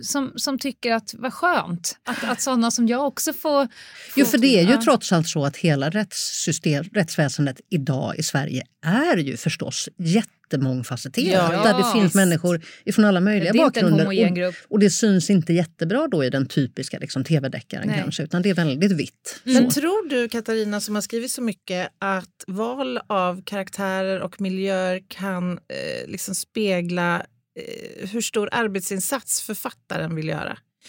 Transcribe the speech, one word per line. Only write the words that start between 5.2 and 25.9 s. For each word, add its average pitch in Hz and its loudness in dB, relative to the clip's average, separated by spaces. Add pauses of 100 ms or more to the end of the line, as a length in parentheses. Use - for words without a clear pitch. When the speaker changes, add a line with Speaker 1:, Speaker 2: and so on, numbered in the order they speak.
Speaker 2:
så 147 0
att 143 -2
hela 143 2
rättssystem, 165 -2
rättsväsendet 147 0 (100)
idag 139 -2
i 156 -4
Sverige 135 -2 (240)
är 254 2
ju 143 -2
förstås - -4 (100)
jättemångfacetterat. 160 0
Speaker 3:
Ja, 190 0
Speaker 2:
Där 214 6
det - 4
Speaker 1:
ja. 233 2
Speaker 2:
finns 220 4
Speaker 1:
Visst. 170 4
Speaker 2:
människor 175 4 (240)
ifrån 208 4
alla 196 4
möjliga 196 2
Speaker 1:
Det 233 4
är 320 6
inte 254 0
en 202 4
Speaker 2:
bakgrunder. 160 6
Speaker 1:
homogen 196 4
Speaker 2:
Och, 180 -2
Speaker 1:
grupp. 180 -2 (140)
Speaker 2:
och 208 0
det 202 8
syns 196 4
inte 175 4
jättebra 180 0
då 160 2
i 123 0
den 135 0
typiska, - -2
liksom, - -6
T 156 2
V-deckaren - -6
Speaker 1:
Nej. - 0
Speaker 2:
kanske, - -6
utan 180 -2
det 196 2
är 185 2
väldigt 165 2
vitt. - -6
Speaker 1:
Mm. 254 6
Speaker 3:
Men 247 2
Speaker 2:
Så. 285 -2
Speaker 3:
tror 359 0
du, 247 0
Katarina, 220 -4
som 208 -6
har 208 -2
skrivit 233 -6
så 254 -8
mycket, 185 -4 (120)
att 190 -6
val 240 -4
av 185 -2
karaktärer 190 -4
och 180 -10
miljöer 190 -2
kan, 180 -4
eh, 67 -10